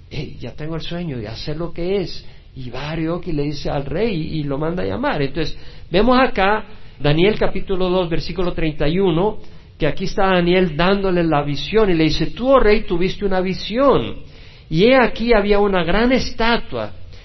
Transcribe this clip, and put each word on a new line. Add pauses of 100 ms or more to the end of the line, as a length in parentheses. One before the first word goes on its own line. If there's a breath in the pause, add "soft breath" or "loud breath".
(100)
"Hey,
ya
tengo
el
sueño,
ya
sé
lo
que
es". (260 loud breath)
Y
va
Arioc
y
le
dice
al
rey
y
lo
manda
a
llamar.
Entonces, (320 loud breath)
vemos
acá, (340 loud breath)
Daniel
capítulo
dos,
versículo
treinta
y
uno, (400 loud breath)
que
aquí
está
Daniel
dándole
la
visión
y
le
dice,
"Tú,
oh
rey,
tuviste
una
visión, (520 loud breath)
y
he
aquí
había
una
gran
estatua. (340 loud breath)